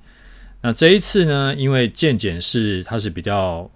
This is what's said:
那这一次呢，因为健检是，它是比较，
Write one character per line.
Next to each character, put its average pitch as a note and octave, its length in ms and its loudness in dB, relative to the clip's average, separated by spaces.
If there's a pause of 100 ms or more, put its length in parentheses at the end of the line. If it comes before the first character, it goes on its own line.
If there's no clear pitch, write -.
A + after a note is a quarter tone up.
(600)
那 A#2+ 100 -2
这 D#3+ 180 4
一 G3 100 6
次 F#3 260 2
呢， C#3 320 -2
因 C3+ 140 0
为 B2 180 2
健 C#3+ 260 0
检 F2 240 -4
是， G2+ 440 -2
它 A2+ 160 -6
是 G#2 100 -4
比 F2 140 -10
较， F#2 520 -4